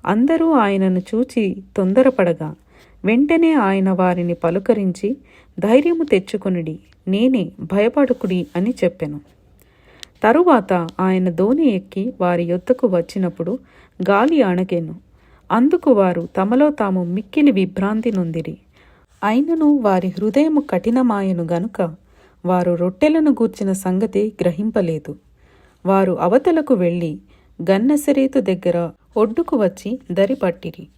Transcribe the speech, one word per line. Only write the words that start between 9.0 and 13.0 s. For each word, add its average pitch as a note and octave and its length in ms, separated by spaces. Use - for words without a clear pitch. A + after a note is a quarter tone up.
తరువాత B3 500
ఆయన F#3 300
దోణి A3 460
ఎక్కి G3 460
వారి F3 220
యొద్దకు F3+ 440
వచ్చినప్పుడు F3+ 720